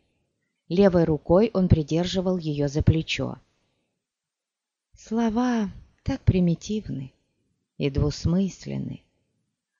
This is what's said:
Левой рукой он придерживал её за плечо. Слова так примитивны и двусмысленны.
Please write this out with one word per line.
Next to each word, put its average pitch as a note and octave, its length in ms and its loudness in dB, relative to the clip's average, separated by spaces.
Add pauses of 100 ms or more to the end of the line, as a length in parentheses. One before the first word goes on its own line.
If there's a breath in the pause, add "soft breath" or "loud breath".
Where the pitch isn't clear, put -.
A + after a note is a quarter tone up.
(680)
Левой F3+ 340 4
рукой E3+ 500 2
он F#3 140 0
придерживал E3+ 720 0
её C#3+ 300 -2
за D3 160 -2
плечо. C3+ 540 0 (1600)
Слова A3+ 720 -2 (360)
так C4+ 160 -4
примитивны E3+ 920 -2 (640)
и C#3+ 140 -2
двусмысленны. D#3+ 1120 -2 (760)